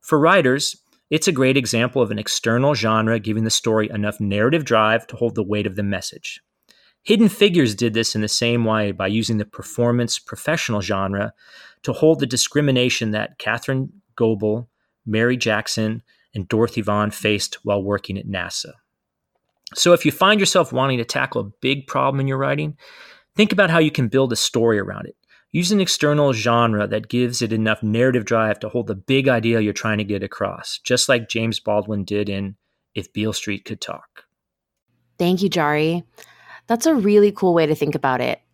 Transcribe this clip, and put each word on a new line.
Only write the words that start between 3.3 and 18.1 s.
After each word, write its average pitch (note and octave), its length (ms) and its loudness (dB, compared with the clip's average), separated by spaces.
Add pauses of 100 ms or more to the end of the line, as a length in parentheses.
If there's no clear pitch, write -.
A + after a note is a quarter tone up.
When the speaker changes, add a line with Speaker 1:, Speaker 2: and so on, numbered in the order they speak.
Speaker 1:
the A2 60 -2
story A2 380 0
enough G#2 300 -4
narrative A2 460 0
drive A2+ 420 2
to - 100 -16
hold A2+ 200 -2
the A2 80 -2
weight G#2 240 -2
of F#2+ 80 -8
the G2+ 80 -4
message. - 560 -8 (640)
Hidden A3+ 240 4
Figures E3 460 4
did A2 200 -2
this A2+ 200 -2
in G#2+ 60 -2
the G#2+ 80 -2
same A#2 360 0
way G#2+ 280 0
by F#2+ 140 -4
using G#2+ 320 0
the G#2 60 -2
performance A#2+ 760 -2
professional A#2 640 -4
genre G2 500 -4 (500)
to C3+ 100 -4
hold D#3 280 4
the C#3 60 -2
discrimination B2+ 880 0
that G#2+ 260 -6
Katherine C3 540 -4 (240)
Goebel, A2 520 0 (380)
Mary A2+ 300 0
Jackson, A2 680 -2 (320)
and F#2+ 140 -8
Dorothy A2+ 340 0
Vaughan G#2 280 0
faced - 540 -4
while G2+ 180 0
working G2 360 -4